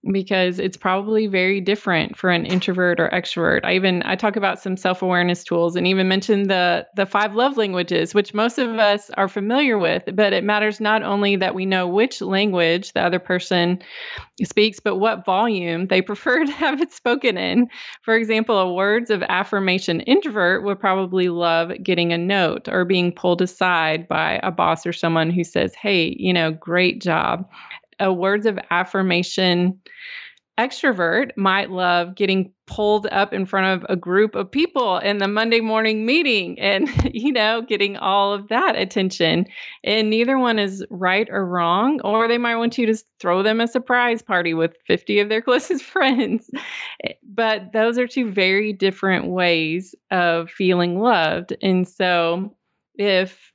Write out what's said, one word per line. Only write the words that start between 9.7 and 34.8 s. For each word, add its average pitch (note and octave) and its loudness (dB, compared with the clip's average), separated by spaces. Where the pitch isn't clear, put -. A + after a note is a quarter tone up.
with, E3+ 0
but G3+ 2
it F#3+ 0
matters G#3 0
not G#3+ 2
only G3+ 0
that F#3 0
we F#3 -4
know F#3 0
which G#3+ 0
language F#3 0
the - 0
other F3 0
person F3+ 0
speaks, G#3+ 2
but G3 -2
what G#3 0
volume F#3 0
they F#3+ 4
prefer G#3+ 0
<laughs> - -
to C#4+ -2
have C#4+ -2
it - -2
spoken B3 0
in. F#3 2
For A3 0
example, A3 2
a F#3 2
words G#3+ 0
of F#3+ 0
affirmation F#3+ 0
introvert G#3+ 2
would G3 -2
probably F#3 0
love E3+ 0
getting F3 0
a E3+ 0
note F3+ 0
or F#3 0
being F3 2
pulled F3 0
aside E3+ 0
by D#3+ -2
a F#3 -2
boss E3 0
or E3+ -4
someone E3 0
who F3 0
says, F3 -2
"Hey, F#3 0
you F3+ 0
know, D#3+ 2
great F3 -2
job." F3 0
A G3 0
words G3 0
of G3 0
affirmation F3+ 0
extrovert A3+ 0
might G3 2
love F3+ 0
getting F#3+ 0
pulled G#3 0
up G3+ 0
in G3 -2
front F#3+ 0
of - -12
a F#3 0
group F#3+ 0
of F#3+ -6
people C4 0